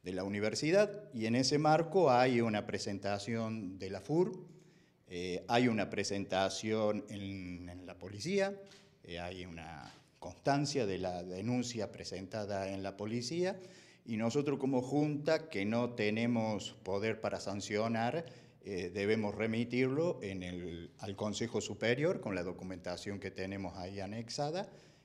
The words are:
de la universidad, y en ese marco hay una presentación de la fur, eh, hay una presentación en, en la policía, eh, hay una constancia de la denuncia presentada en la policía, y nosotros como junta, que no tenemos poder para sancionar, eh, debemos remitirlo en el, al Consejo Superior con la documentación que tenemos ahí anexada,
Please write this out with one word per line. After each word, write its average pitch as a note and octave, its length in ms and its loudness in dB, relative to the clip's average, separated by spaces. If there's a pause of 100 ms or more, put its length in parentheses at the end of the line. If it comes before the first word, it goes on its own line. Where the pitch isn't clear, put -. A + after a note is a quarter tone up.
de F2+ 100 -6
la F#2 120 -2
universidad, D3 880 2
y A2 140 -2
en A2+ 80 4
ese C3 240 4
marco D#3 520 6
hay B2 300 8
una G#2+ 240 2
presentación G2+ 1120 -4
de F#2+ 120 -8
la F#2+ 100 -6
fur, - 460 0 (600)
eh, F2+ 400 -4
hay B2 200 8
una G#2+ 220 2
presentación G2 1200 2
en, F#2+ 580 -6
en F2+ 160 -12
la F2+ 140 -14
policía, F3 560 -2 (480)
eh, E2+ 160 -8
hay F2+ 260 -6
una E2 480 -12 (260)
constancia C#3 680 0
de F#2+ 120 0
la F2+ 240 -2
denuncia G#2+ 680 -2
presentada G2 840 -6
en G2 100 -6
la G2 140 -6
policía, B2 640 -2 (460)
y A2+ 100 -2
nosotros C#3 420 2
como C3 220 2
junta, D3 720 2
que G2 160 0
no A#2 240 2
tenemos A2 840 2 (100)
poder G#2 380 0
para G2+ 180 -2
sancionar, A2+ 840 0 (380)
eh, F#2 300 -4
debemos G2+ 420 2
remitirlo A#2+ 880 2
en F#2+ 200 -4
el, F2 560 -8
al G2+ 180 -8
Consejo G#2+ 440 -2
Superior A#2+ 600 2
con G#2 140 -2
la F2+ 80 0
documentación F2+ 800 -6
que F#2+ 100 -6
tenemos F#2 460 -6
ahí F#2+ 240 -8
anexada, A#2 720 -4 (340)